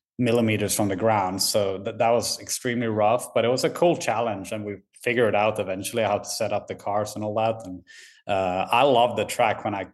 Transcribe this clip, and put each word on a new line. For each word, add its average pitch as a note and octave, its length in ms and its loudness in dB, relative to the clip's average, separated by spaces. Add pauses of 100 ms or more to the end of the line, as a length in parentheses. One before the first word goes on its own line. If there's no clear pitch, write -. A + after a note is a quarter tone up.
(160)
millimeters A2+ 600 2
from G#2+ 100 2
the G2 80 -2
ground. G2 480 0
So G2 400 0
th-, A2 160 -6
that A#2 120 4
was A#2 280 0
extremely B2 480 -4
rough, A2 480 2
but A#2 100 4
it A#2 40 2
was C3 160 2
a D#3 60 0
cool E3+ 260 2
challenge. A2 560 -4
And G#2+ 120 -6
we G#2 120 -8 (260)
figured A#2 320 2
out G#2+ 240 2
eventually G2 460 -2
how G2+ 140 2
to - 100 -12
set G#2 240 -4
up G2+ 160 -4
the F#2+ 80 -8
cars G#2 400 -4
and G#2 80 -6
all G#2+ 100 -4
that. A2+ 320 -2
And, F2+ 160 -14 (460)
uh, F#2 420 0
I A#2+ 140 4
loved A#2+ 340 4
the G#2 60 0
track. G#2+ 400 0
When G#2+ 100 -4
I, F#2+ 180 -8